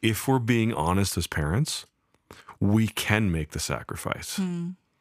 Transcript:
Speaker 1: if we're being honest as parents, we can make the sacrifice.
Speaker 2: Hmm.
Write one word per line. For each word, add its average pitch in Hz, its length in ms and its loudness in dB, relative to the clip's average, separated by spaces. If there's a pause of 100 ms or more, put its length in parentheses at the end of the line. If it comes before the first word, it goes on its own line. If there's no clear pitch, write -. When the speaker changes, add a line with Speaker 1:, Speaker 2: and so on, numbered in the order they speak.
Speaker 1:
if 110 240 0
we're 131 100 4
being 117 340 2
honest 90 460 2
as 85 80 -2
parents, 80 600 -2 (720)
we 107 280 4
can 107 440 0
make 78 200 -2
the - 80 -6
sacrifice. - 760 -6
Speaker 2:
Hmm. 175 360 -4 (300)